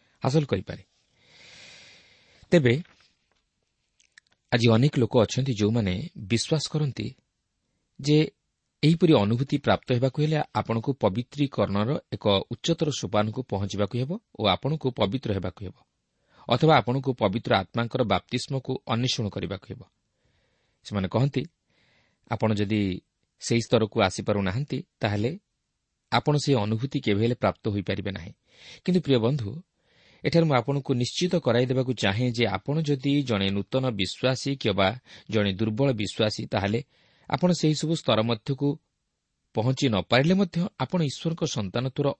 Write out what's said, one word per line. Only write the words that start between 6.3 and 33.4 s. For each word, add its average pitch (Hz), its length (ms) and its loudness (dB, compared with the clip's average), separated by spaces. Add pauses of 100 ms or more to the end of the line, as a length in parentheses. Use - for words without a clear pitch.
କରନ୍ତି 151 400 -4 (920)
ଯେ 147 180 4 (680)
ଏହିପରି 165 300 4
ଅନୁଭୂତି 120 440 2
ପ୍ରାପ୍ତ 110 340 0
ହେବାକୁ 127 300 0
ହେଲେ 151 160 0 (180)
ଆପଣଙ୍କୁ 113 380 -2
ପବିତ୍ରୀକରଣର 110 1000 -2 (220)
ଏକ - 120 -6 (260)
ଉଚ୍ଚତର 160 380 -2
ସୋପାନକୁ 107 540 -2
ପହଞ୍ଚିବାକୁ 101 540 -4
ହେବ 131 140 -4 (280)
ଓ - 80 -8
ଆପଣଙ୍କୁ 135 440 0
ପବିତ୍ର 107 420 -2
ହେବାକୁ 92 320 -4
ହେବ, - 120 -14 (720)
ଅଥବା 151 280 6
ଆପଣଙ୍କୁ 131 360 0
ପବିତ୍ର 113 420 0
ଆତ୍ମାଙ୍କର 117 480 -2
ବାପ୍ତିସ୍ମକୁ 127 680 -4 (160)
ଅନ୍ୱେଷଣ 117 420 -2
କରିବାକୁ 92 400 -8
ହେବ। - 120 -14 (1040)
ସେମାନେ 98 220 -2
କହନ୍ତି, 135 340 0 (880)
"ଆପଣ 110 220 0
ଯଦି 104 280 0 (600)
ସେହି 120 200 0
ସ୍ତରକୁ 110 400 0
ଆସିପାରୁନାହାନ୍ତି, 101 760 -2 (220)
ତାହେଲେ 104 320 -2 (800)
ଆପଣ 123 260 2
ସେହି 139 180 2
ଅନୁଭୂତି 113 440 -2
କେବେ 104 220 2
ହେଲେ 117 140 2
ପ୍ରାପ୍ତ - 320 -2
ହୋଇପାରିବେ 98 440 -4
ନାହିଁ।" 95 220 -12 (520)
କିନ୍ତୁ 180 160 2
ପ୍ରିୟ 135 160 2
ବନ୍ଧୁ, 117 320 0 (720)
ଏଠାରେ 165 220 2
ମୁଁ 147 100 2
ଆପଣଙ୍କୁ 139 380 0
ନିଶ୍ଚିତ 123 420 -2
କରାଇଦେବାକୁ 127 580 0
ଚାହେଁ 110 380 0
ଯେ 113 140 0
ଆପଣ 101 360 -2
ଯଦି 139 320 0 (100)
ଜଣେ 101 260 0